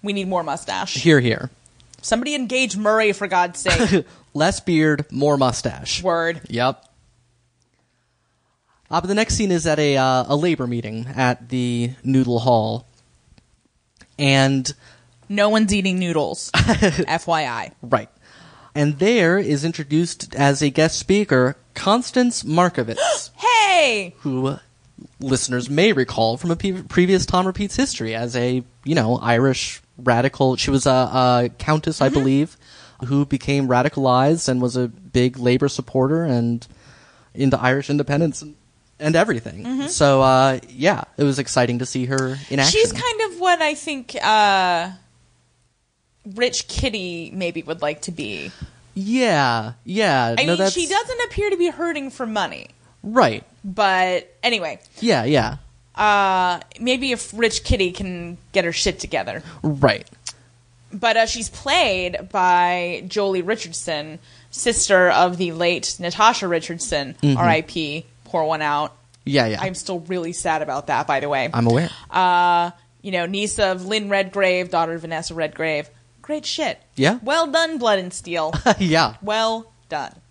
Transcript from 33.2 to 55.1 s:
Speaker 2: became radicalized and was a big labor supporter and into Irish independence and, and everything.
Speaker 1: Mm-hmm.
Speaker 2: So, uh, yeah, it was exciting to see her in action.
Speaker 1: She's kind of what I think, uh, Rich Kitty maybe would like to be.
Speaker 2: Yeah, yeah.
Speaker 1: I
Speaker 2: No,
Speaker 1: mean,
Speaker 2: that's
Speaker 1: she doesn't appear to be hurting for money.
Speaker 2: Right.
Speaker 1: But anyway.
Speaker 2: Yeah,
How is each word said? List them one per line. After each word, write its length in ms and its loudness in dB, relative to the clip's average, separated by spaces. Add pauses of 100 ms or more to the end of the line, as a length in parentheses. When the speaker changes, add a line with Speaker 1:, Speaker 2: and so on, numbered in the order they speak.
Speaker 2:
became 420 -2
radicalized 840 2
and 120 0
was 140 -2
a 120 0
big 500 -2
labor 320 2
supporter 540 0
and 420 0 (680)
into 260 0
Irish 300 0
independence 520 0
and, 140 -18 (440)
and 160 0
everything. 480 0
Speaker 1:
Mm-hmm. 240 -4
Speaker 2:
So, 340 4
uh, 380 4 (100)
yeah, 340 0 (140)
it 60 0
was 160 0
exciting 400 0
to 60 -4
see 200 -4
her 320 -2 (120)
in 100 -2
action. 200 2
Speaker 1:
She's 120 4
kind 300 -4 (100)
of 80 -14
what 220 2
I 140 0
think, 460 -10
uh, 680 2 (1400)
Rich 320 -2
Kitty 680 -6
maybe 300 -4
would 180 -8
like 220 -4
to 80 -10
be. 400 -8 (420)
Speaker 2:
Yeah, 800 0 (120)
yeah. 520 0
Speaker 1:
I 60 2
Speaker 2:
No, 80 0
Speaker 1:
mean, 80 0
Speaker 2:
that's 140 2
Speaker 1:
she 140 -2
doesn't 400 -4
appear 220 -2
to 80 -2
be 120 2
hurting 400 -6
for 160 -8
money. 420 -6 (340)
Speaker 2:
Right. 420 2 (200)
Speaker 1:
But 720 0 (100)
anyway. 360 -2 (200)
Speaker 2:
Yeah, 240 2